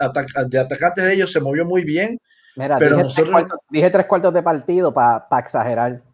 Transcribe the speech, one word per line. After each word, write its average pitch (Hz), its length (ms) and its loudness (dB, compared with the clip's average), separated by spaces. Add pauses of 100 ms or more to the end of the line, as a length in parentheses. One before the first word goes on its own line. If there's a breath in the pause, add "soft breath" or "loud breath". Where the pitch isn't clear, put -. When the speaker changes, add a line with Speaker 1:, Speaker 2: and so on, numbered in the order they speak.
Speaker 1:
atac-, 131 480 -4
de 131 100 0
atacantes 175 460 -2
de 190 100 2
ellos 185 180 0
se 165 80 0
movió 143 240 -2
muy 180 200 0
bien, 196 340 -2 (380 soft breath)
Speaker 2:
Mira, 135 200 -2
Speaker 1:
pero 139 200 4
Speaker 2:
dije - 80 4
tres 131 120 -6
Speaker 1:
nosotros 160 140 2
Speaker 2:
cuartos, - 280 0 (120)
dije 160 200 2
tres 185 160 2
cuartos 180 280 2
de 175 80 2
partido 165 500 0
pa, 120 360 2
pa 131 100 0
exagerar, 120 640 -2 (120)